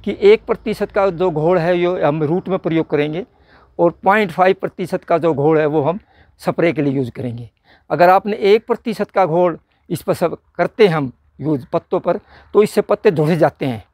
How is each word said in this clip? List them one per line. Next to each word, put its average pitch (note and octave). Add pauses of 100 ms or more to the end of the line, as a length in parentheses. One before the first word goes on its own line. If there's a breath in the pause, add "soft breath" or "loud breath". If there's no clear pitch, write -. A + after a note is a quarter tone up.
कि G3+
एक G#3
प्रतिशत G#3
का G3
जो F3
घोल D#3+
है, F3
ये F3
हम D#3
रूट E3+
में F#3
प्रयोग D#3+
करेंगे D3+ (520 soft breath)
और E3+
पॉइंट G3
फ़ाइव F#3
प्रतिशत -
का E3+
जो D#3+
घोल D3+
है, D#3
वो D3
हम E3 (400 soft breath)
स्प्रे E3+
के D#3
लिए C#3
यूज़ C3
करेंगे। A#2+ (400 soft breath)
अगर F3
आपने G3
एक G#3
प्रतिशत G#3
का F#3+
घोल E3 (320)
इस F3
पर F#3
सब E3+ (180)
करते F#3
हैं E3
हम C#3 (280)
यूज़ C#3
पत्तों E3+
पर, F3+ (360 soft breath)
तो G3+
इससे G#3+
पत्ते G#3
धुल D#3+
जाते D3
हैं। A2+